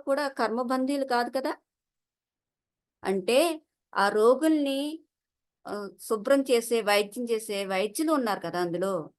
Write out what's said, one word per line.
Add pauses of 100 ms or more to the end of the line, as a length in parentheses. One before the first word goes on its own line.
కూడా (100)
కర్మబంధీలు
కాదు
కదా! (1500)
అంటే (540)
ఆ
రోగుల్ని, (840)
ఆహ్, (120)
శుభ్రం
చేసే,
వైద్యం
చేసే
వైద్యులు
ఉన్నారు
కదా
అందులో. (260)